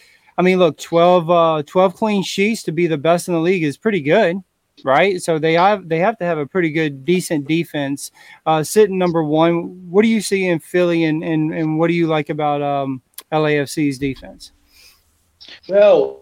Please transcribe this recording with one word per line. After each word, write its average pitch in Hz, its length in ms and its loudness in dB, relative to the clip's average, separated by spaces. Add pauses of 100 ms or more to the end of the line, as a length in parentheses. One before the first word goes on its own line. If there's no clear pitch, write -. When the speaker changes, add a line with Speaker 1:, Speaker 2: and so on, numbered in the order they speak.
(380)
Speaker 1:
I 175 40 -2
mean, 185 160 2
look, 175 200 2
twelve, 170 520 2
uh, 165 360 2
twelve 185 300 0
clean 208 280 -2
sheets 208 400 -4
to 180 80 -6
be 165 160 -2
the 156 100 -2
best 160 300 0
in 180 60 -2
the 165 60 0
league 170 240 0
is 143 140 -4
pretty 202 240 -2
good, 180 420 0 (400)
right? 175 380 2
So 160 180 -2
they 160 140 0
have, 185 340 2
they 160 120 -2
have 220 180 0
to 175 80 -6
have 170 120 -2
a 147 80 -4
pretty 170 260 -2
good, 143 340 -4
decent 170 420 -2
defense, 147 640 -4 (340)
uh, 156 180 0
sitting 196 340 2
number 170 260 0
one. 170 680 0
What 190 120 2
do 226 80 2
you 226 100 0
see 190 260 -2
in 170 140 0
Philly, 170 460 0
and, 156 180 -2
and, 160 300 -2
and 156 260 -4
what 165 80 2
do 170 60 0
you 170 140 0
like 156 220 -2
about, 147 320 -2
um, 139 400 -4 (300)
L 156 160 0
A 147 120 2
F 135 100 -4
C's 143 280 -4
defense? 139 540 -10 (1160)
Speaker 2:
Well, 180 520 4